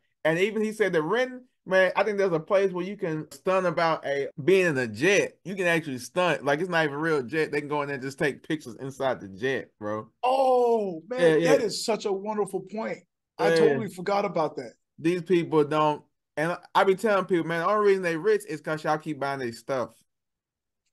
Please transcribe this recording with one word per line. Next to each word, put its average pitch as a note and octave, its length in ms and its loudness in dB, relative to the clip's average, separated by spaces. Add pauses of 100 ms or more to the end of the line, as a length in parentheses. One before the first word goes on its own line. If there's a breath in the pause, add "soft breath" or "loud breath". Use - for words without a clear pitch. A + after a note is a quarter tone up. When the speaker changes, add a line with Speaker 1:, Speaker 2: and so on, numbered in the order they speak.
(240)
Speaker 1:
And D#3+ 160 2
even G#3+ 240 0
he A3 80 -2
said G#3 220 0
that D#3+ 80 2
renting, B3 400 -2 (240)
man, F#3 320 4
I G3 60 2
think G#3 140 0
there's F#3+ 140 2
a D#3+ 80 0
place F#3+ 320 2
where F3+ 140 -6
you G3+ 100 -8
can D#3 360 -6
stunt F#3 340 -2
about E3 400 0
a C#3 240 -2 (120)
being F3+ 260 4
in D3 100 0
a B2+ 100 0
jet. C3+ 460 0 (100)
You F3+ 100 -8
can F#3 140 -2
actually D#3 300 0
stunt. D#3+ 480 -2
Like, C#3+ 160 2
it's F#3 80 -4
not E3 160 2
even C#3 100 -4
real D#3 280 0
jet. D3 280 -2
They D3 80 -2
can D3 80 -6
go D3 140 -2
in C#3+ 80 -4
there C#3+ 60 -4
and B2 80 -8
just C3+ 140 -8
take C#3+ 300 -2
pictures D3+ 320 -6
inside C3 400 -4
the G2 80 -14
jet, G#2+ 500 -4
bro. G#2+ 300 -6 (160)
Speaker 2:
Oh, A#3+ 840 2
man, B3 100 -6
Speaker 1:
Yeah, D#3+ 160 6
yeah. E3+ 220 4
Speaker 2:
that - 40 2
is G#3 220 -4
such G#3 220 -4
a G3+ 80 0
wonderful G3 480 -4
point. G#3+ 380 -8 (380)
I E3 120 2
Speaker 1:
Yeah. E3 80 4
Speaker 2:
totally D3+ 320 4
forgot G3+ 340 -2
about D#3+ 320 -2
that. B2 200 -12 (220)
Speaker 1:
These E3 260 0
people D#3 420 2
don't, D3+ 380 0 (340)
and E3 200 -2 (160)
I F#3+ 120 4
be F#3+ 100 4
telling G3 300 2
people, E3+ 200 0
man, E3 140 -2
the E3+ 80 -2
only G#3 180 2
reason F#3+ 160 4
they E3+ 140 -2
rich G3+ 320 0
is D#3 140 -8
'cause D#3 240 -4
y'all D#3 120 2
keep D3+ 220 -8
buying C#3 200 -4
their B2 120 -4
stuff. A#2 380 -6 (1040)